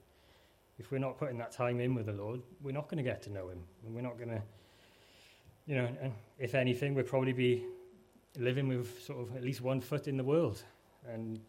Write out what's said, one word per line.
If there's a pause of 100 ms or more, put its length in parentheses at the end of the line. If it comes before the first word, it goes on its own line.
(800)
If
we're
not
putting
that
time
in
with
the
Lord, (180)
we're
not
gonna
get
to
know
him, (220)
and
we're
not
gonna, (1200)
you
know, (140)
and (260)
if
anything,
we'll
probably
be (760)
living
with
sort
of
at
least
one
foot
in
the
world. (460)
And,